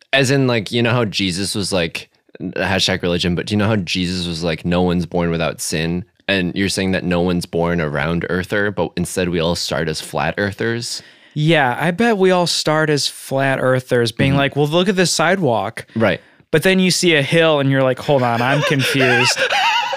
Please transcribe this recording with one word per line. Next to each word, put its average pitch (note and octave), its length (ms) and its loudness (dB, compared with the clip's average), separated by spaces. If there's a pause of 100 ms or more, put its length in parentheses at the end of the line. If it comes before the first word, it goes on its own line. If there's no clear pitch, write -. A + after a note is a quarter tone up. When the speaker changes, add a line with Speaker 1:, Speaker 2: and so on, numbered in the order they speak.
(140)
Speaker 1:
as C3+ 160 4
in, C#3 160 2
like, A#2 260 0
you A#2+ 120 0
know A#2 80 2
how A#2+ 140 2
Jesus F#2+ 500 -2
was G2 180 -4
like, E2+ 360 -2 (320)
hashtag F#2 600 -2
religion, F2 320 0
but D#2+ 140 -4
do G#2 60 -4
you G#2 40 2
know G#2 100 2
how A2 100 2
Jesus F2+ 500 -4
was E2 160 -6
like, E2 220 -4
"No F2 180 2
one's F2 220 0
born E2+ 260 -2
without E2 300 -2
sin"? E2+ 440 -4 (220)
And F#2 280 0
you're G2 140 0
saying F#2+ 220 -2
that F#2 120 0
no F2 180 0
one's F2 240 0
born E2+ 360 -2
a D#2 80 -2
round D2+ 400 -2
earther, G2+ 420 -2
but F2+ 240 -4
instead F2+ 340 -2
we F2 100 -2
all E2+ 160 0
start D#2+ 340 -4
as D#2 120 -4
flat D2+ 360 -4
earthers? A2+ 640 -4 (380)
Speaker 2:
Yeah, D3+ 400 2
I D#3 120 -2
bet A3+ 260 0
we F#3 140 4
all F3+ 160 2
start D#3 420 0
as D3 180 0
flat C3+ 540 -2
earthers B2+ 500 2
being C3+ 200 0
Speaker 1:
Mm-hmm. C#3 80 2
Speaker 2:
like, C#3 160 0
"Well, D3 120 2
look F3+ 220 0
at G3 60 2
this F3+ 160 2
sidewalk." D3 760 0 (100)
Speaker 1:
Right. G#2+ 240 2 (320)
Speaker 2:
But D#3+ 120 2
then F#3+ 160 4
you F#3 100 4
see E3+ 260 2
a D3 60 4
hill D#3+ 380 4
and C3+ 100 2
you're C3+ 140 2
like, B2+ 160 0
"Hold C#3 240 2
on, A#2 180 2
I'm C3+ 220 2
confused." B2+ 840 2
Speaker 1:
<laughs> - 40 -2 (480)